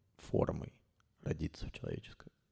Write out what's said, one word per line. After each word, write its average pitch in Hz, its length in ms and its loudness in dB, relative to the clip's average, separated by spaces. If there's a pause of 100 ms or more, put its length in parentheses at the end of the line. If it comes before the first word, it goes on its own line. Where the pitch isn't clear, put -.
(180)
формой - 560 2 (480)
родиться - 460 0
в - 40 -6
человеческом - 600 -6 (200)